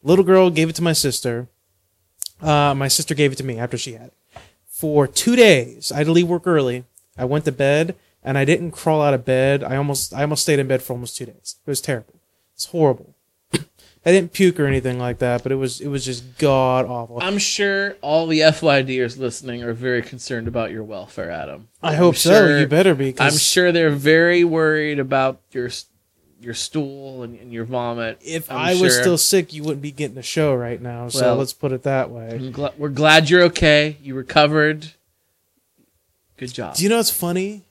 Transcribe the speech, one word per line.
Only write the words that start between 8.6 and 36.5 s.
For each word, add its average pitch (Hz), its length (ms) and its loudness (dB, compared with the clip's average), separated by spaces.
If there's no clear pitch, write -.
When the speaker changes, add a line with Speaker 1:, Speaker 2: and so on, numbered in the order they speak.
Speaker 1:
crawl 156 300 0
out 143 120 2
of 123 100 -2
bed. 135 400 0
I 131 140 -4
almost, 143 360 -4
I 135 100 -4
almost 147 200 -2
stayed 147 160 2
in 135 80 -2
bed 131 160 0
for 127 100 -8
almost 123 220 -10
two 123 100 -10
days. - 300 -18
It - 40 -12
was 139 100 -4
terrible. 120 360 -8
<clears throat> - 240 -20
I - 580 -4
didn't 185 220 2
puke 180 260 2
or 147 60 2
anything 127 340 -2
like 123 200 -6
that, 120 240 -2
but 131 100 -4
it - 20 -2
was, 135 240 -6
it - 80 -10
was 139 160 -6
just 123 340 -10
god 131 480 2
awful. 120 360 -10
Speaker 2:
I'm 196 160 -4
sure 196 640 -2
all 160 260 0
the 156 160 2
F 156 180 4
Y 143 200 4
Ders 127 360 -4
listening 120 460 -10
are 117 100 -6
very 123 280 -4
concerned 120 480 -10
about 113 220 -6
your 110 120 -10
welfare, 98 480 -12
Adam. 76 380 -12
Speaker 1:
I 156 120 -2
Speaker 2:
I'm 151 40 0
Speaker 1:
hope 170 200 4
so. 165 160 2
Speaker 2:
sure, 170 260 6
Speaker 1:
You 147 80 2
better 170 280 4
be, 135 180 -2
'cause 135 200 2
Speaker 2:
I'm 147 60 0
sure 180 320 2
they're 165 200 4
very 160 520 4
worried 156 560 0
about 131 400 -2
your 123 140 -6
s-, - 180 -14
your 120 100 -12
stool 139 680 -8
and, 117 160 -14
and 123 120 -20
your 117 140 -6
vomit, 120 560 -6
Speaker 1:
If 160 300 -10
Speaker 2:
I'm 135 60 -8
Speaker 1:
I 160 160 -2
was 180 200 4
Speaker 2:
sure. 123 80 2
Speaker 1:
still 165 160 2
sick, 175 360 0
you 151 100 -14
wouldn't 143 180 -6
be 147 100 -10
getting 135 260 -8
a 127 60 -14
show 151 300 0
right 120 280 -4
now, 120 260 -12
so 123 140 -4
Speaker 2:
Well, 123 160 2
Speaker 1:
let's 131 160 -4
put 139 180 -6
it 127 120 -6
that 135 260 -2
way. 113 220 -14
Speaker 2:
I'm 127 220 -10
gl-, 143 240 -6
we're 147 120 -6
glad 151 400 4
you're 180 140 8
okay. 151 580 4
You 135 140 -12
recovered. 151 800 2
Good 123 160 -14